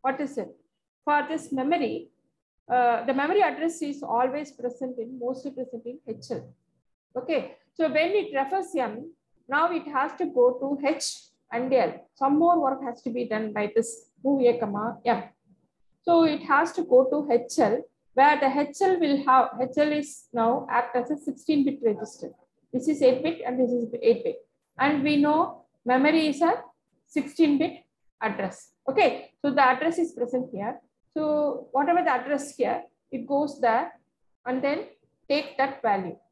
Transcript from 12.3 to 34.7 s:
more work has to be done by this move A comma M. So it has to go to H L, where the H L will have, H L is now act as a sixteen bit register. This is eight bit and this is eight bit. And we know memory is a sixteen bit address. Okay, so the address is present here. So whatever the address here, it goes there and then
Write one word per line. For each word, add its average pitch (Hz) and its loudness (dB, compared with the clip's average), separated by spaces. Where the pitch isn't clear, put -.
more 339 4
work 269 -2
has 240 -10
to 254 -6
be 240 -4
done 214 -4
by 208 -4
this - -2
move 269 2
A 240 4
comma 208 -4
M. 233 0
So 339 6
it 302 0
has 302 2
to 349 -4
go 254 6
to 294 -2
H 233 0
L, 233 2
where 294 6
the 269 0
H 285 -2
L 381 4
will 285 0
have, 262 6
H 254 -4
L 302 2
is - -6
now 240 0
act 240 0
as 247 -2
a 302 -2
sixteen 285 0
bit 277 -2
register. 214 -4
This 254 -2
is 294 0
eight 254 4
bit 330 -4
and 247 -4
this 240 2
is 233 -4
eight - 2
bit. 170 -4
And 285 0
we 294 2
know 294 2
memory 302 4
is 285 -2
a 381 2
sixteen 294 2
bit - -2
address. 196 -6
Okay, 285 2
so - -2
the 269 2
address 277 2
is 330 -2
present 247 -4
here. 208 -8
So 302 -2
whatever 339 2
the 311 0
address 269 -4
here, - -2
it 233 -8
goes 285 -2
there 240 0
and 254 -4
then 302 -2